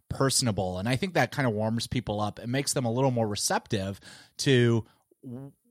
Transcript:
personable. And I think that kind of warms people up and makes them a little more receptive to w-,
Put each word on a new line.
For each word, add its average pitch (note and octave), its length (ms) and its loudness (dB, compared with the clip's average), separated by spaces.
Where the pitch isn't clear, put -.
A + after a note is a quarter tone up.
personable. G2+ 720 0
And G#2 100 -2
I C3 60 2
think F#3 180 -4
that C#3+ 180 2
kind C3+ 160 -2
of A2+ 60 0
warms A2 340 -2
people G#2+ 340 -4
up G#2 180 -4
and A#2 120 -8
makes C#3 220 -2
them C3+ 120 -2
a A#2 60 -2
little C3 200 2
more A#2 160 2
receptive G2 720 -4
to A#2+ 460 4
w-, C3+ 280 -14